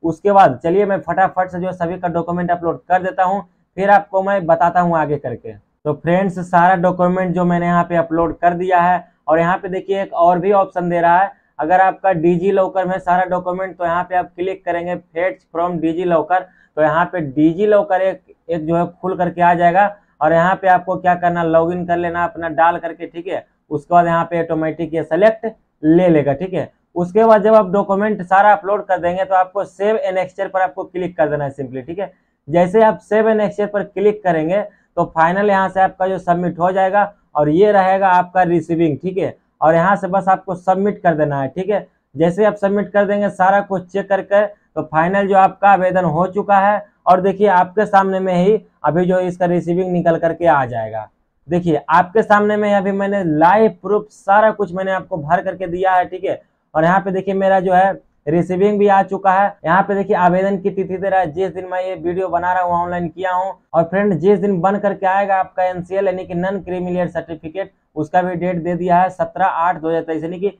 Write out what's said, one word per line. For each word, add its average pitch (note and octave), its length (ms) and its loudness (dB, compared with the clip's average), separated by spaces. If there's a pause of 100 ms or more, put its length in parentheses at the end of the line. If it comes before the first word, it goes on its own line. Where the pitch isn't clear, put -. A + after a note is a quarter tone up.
उसके E3 280 -2
बाद F3 300 6
चलिए F3+ 240 2
मैं G3 140 -2
फटाफट F#3 500 -2
से F3+ 100 -8
जो F#3 120 -6
सभी F3+ 260 -6
का F3+ 100 -6
document F3 420 -4
upload E3 300 -4
कर F3+ 220 0
देता F#3 220 -2
हूँ, F#3+ 160 -2 (360)
फिर G3 140 0
आपको F#3+ 320 2
मैं G3 240 -2
बताता E3+ 340 2
हूँ E3+ 160 2
आगे D3+ 220 0
करके। A#2 340 -10
तो - 420 -10
friends F3+ 460 -2
सारा F3+ 360 2
document F3+ 580 0
जो F3+ 100 0
मैंने F3 220 0
यहाँ F3 180 2
पे F3 120 -4
upload E3 420 -2
कर F3 160 2
दिया F3+ 260 0
है, F3 240 0 (240)
और D#3+ 100 4
यहाँ E3+ 180 2
पे F#3 120 -8
देखिए F#3+ 340 -4
एक - 120 -10
और F3 240 4
भी F#3 160 0
option F#3 360 0
दे F3 100 0
रहा E3+ 180 4
है, G3 140 0 (260)
अगर F3 220 2
आपका F#3+ 320 0
digi F3 400 0
locker F#3+ 340 0
में F#3 120 -4
सारा F3+ 280 0
document, F3+ 500 -6
तो F3 80 -6
यहाँ E3+ 200 -2
पे F3+ 120 -6
आप F3 200 -4
click F#3 280 -6
करेंगे F3 320 -4
fetch F3+ 460 -6 (100)
from E3+ 280 -4
digi E3 240 -2
locker, F3 420 0 (300)
तो D3+ 60 0
यहाँ D#3 240 2
पे F3+ 160 -6
digi D#3 440 0
locker G3+ 360 2
एक, F#3+ 200 -2 (260)
एक E3 180 -4
जो E3 100 0
है F3 160 0
खुल F#3 240 -6
करके E3+ 260 -2
आ F3 120 4
जाएगा, F3 360 2 (300)
और D#3 120 2
यहाँ E3+ 240 2
पे F#3+ 120 -2
आपको F3+ 280 2
क्या F3+ 200 2
करना, F3 280 -2
login E3 420 0
कर F3 100 0
लेना F3 280 -2
अपना E3 260 -6
डाल E3 280 2
करके, E3 280 -10
ठीक E3+ 200 -14
है। D#3+ 200 -8 (240)
उसके D3+ 240 -6
बाद F3 120 4
यहाँ E3+ 180 0
पे E3 180 -4
automatic D#3+ 520 -4
ये D#3+ 100 -2
select G#3+ 480 0 (300)
ले E3+ 260 4
लेगा, C#3+ 260 4
ठीक F3+ 200 -10
है। D3+ 180 -6 (240)
उसके F3+ 280 0
बाद A3 180 6
जब A3 120 4
आप G#3 160 4
document G3 520 -2
सारा G3 300 4
upload G3+ 340 -2
कर F#3 120 -2
देंगे F3+ 260 -2
तो F#3+ 100 -4
आपको F#3 300 0
save G#3+ 340 -2
एनेक्चर F#3 500 -4
पर F#3 120 -2
आपको F#3 240 -4
click F3+ 320 -8
कर D#3 120 0
देना D3 160 -2
है C#3 80 -6
simply, C3 300 -10
ठीक E3+ 160 -12
है। F#3 140 -8 (360)
जैसे F3+ 360 2
आप G#3+ 160 2
save A3 280 0
एनेक्चर G#3 380 0
पर G#3 180 -4
click G#3 400 -2
करेंगे E3+ 360 0 (360)
तो E3+ 100 0
final F3 440 0
यहाँ F#3+ 180 2
से F#3 120 -2
आपका F#3 280 0
जो F#3+ 100 -4
submit F3 400 -2
हो F3 140 0
जाएगा, G3 400 0 (220)
और D3 160 2
ये G3+ 220 4
रहेगा F#3+ 380 2
आपका F3+ 340 2
receiving, E3 540 0
ठीक F#3 200 -6
है। C#3+ 180 -6 (240)
और D#3 140 4
यहाँ F3+ 220 2
से F#3+ 120 -8
बस F#3 200 -2
आपको F#3 280 0
submit G3 440 -2
कर E3+ 140 2
देना D3 260 -2
है, C3+ 80 -4
ठीक F#3 220 -8
है। F#3 160 -4 (280)
जैसे F3 300 0
आप G#3 120 2
submit G3+ 360 -2
कर G3+ 140 2
देंगे G3+ 240 -2
सारा G3 320 2
कुछ F#3 240 -6
check G3 220 -6
करके, G3 360 2
तो - 400 -10
final F3 440 0
जो G3 80 2
आपका F#3+ 340 4
आवेदन F3+ 360 2
हो E3 220 0
चुका G3 320 0
है। G3+ 240 0 (220)
और F3+ 140 6
देखिए F#3+ 280 0
आपके F3+ 380 2
सामने F#3+ 340 2
में F#3 160 -2
ही G3+ 240 2 (240)
अभी D#3 200 2
जो F3+ 160 2
इसका F3+ 260 -2
receiving F3 460 -2
निकल E3+ 260 2
करके E3 280 -2
आ C#3+ 200 4
जाएगा। A2 420 -8 (400)
देखिए E3+ 420 -2
आपके F3+ 320 2
सामने G#3 340 2
में G#3 180 0
अभी G3 200 0
मैंने G3 340 -2
live F3 540 4
proof G#3 280 -2
सारा G#3+ 420 2
कुछ G#3 200 -4
मैंने F#3+ 200 -4
आपको F#3 260 -6
भर D#3+ 240 -2
करके F#3 240 -6
दिया F3+ 260 -2
है, F3+ 140 2
ठीक F3+ 180 -12
है। D#3+ 180 -4 (320)
और D#3 100 2
यहाँ F3+ 160 4
पे F#3+ 100 -6
देखिए F#3+ 260 -4
मेरा F#3+ 240 2
जो F#3 120 0
है F#3 200 4 (360)
receiving F3+ 500 0
भी G3+ 100 4
आ G3 160 4
चुका F#3+ 280 -2
है। G3 140 2 (180)
यहाँ F3 180 2
पे G3 120 -2
देखिए G3 220 0
आवेदन F#3 420 2
की G3 120 -2
तिथि F#3 260 -6
दे F#3+ 120 -4
रहा F#3+ 120 2
है, E3+ 120 -2
जिस F3+ 220 -4
दिन F#3 120 -10
मैं F#3 160 -6
ये F#3 140 -6
वीडियो F3 320 -4
बना F3 240 -2
रहा F#3 100 0
हूँ F3 120 -2
ऑनलाइन F3 340 -4
किया F#3 240 -6
हूँ। F#3 200 -2 (200)
और E3 120 2
friend G3 320 -2
जिस F#3+ 220 2
दिन F#3+ 220 -2
बन G3 180 0
करके G3 280 -4
आएगा G3 300 0
आपका F#3 280 -4
एनसीएल F#3 420 -4
यानी F#3 180 -4
कि F3+ 100 -12
नॉन F#3 260 -4
क्रीमी F3+ 300 -8
लेयर F3 180 -2
certificate, E3 640 -10 (240)
उसका D#3 260 0
भी F3+ 140 -4
date F3 260 -4
दे F3 140 -4
दिया F3 240 2
है F#3 100 0
सत्रह E3+ 360 -4
आठ E3 300 -2
दो D#3+ 120 -6
हज़ार E3 140 -2
तेईस, D#3+ 200 -6
यानी F3 180 -8
कि G3 60 -4 (140)